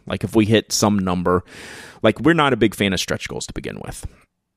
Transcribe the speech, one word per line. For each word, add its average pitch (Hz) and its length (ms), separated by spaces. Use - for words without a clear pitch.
Like, - 160
if 107 120
we 110 100
hit 107 260
some 104 260
number, 90 460
like, 113 180
we're 147 140
not 147 200
a 117 40
big 107 160
fan 101 200
of 87 80
stretch - 260
goals - 200
to - 60
begin 50 320
with, - 220